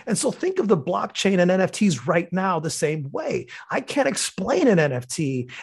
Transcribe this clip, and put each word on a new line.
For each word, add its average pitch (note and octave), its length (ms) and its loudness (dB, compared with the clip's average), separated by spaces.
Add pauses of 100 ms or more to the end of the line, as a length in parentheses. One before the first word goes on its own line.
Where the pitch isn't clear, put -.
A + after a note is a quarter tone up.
And G#3+ 120 -2
so C4 140 0
think F#4+ 280 -2
of A3 80 0
the G3 100 4
blockchain F#3+ 600 0
and F3+ 120 6
N F#3 80 4
F F3+ 120 2
Ts C#3+ 360 0
right E3+ 240 2
now F#3 280 0
the D#3 100 -4
same D3+ 420 -4
way. - 360 -4 (220)
I A3 120 -2
can't - 260 0
explain B3+ 600 0
an F#3+ 120 6
N C#3+ 140 2
F B2 140 -6
T C3 420 -4 (120)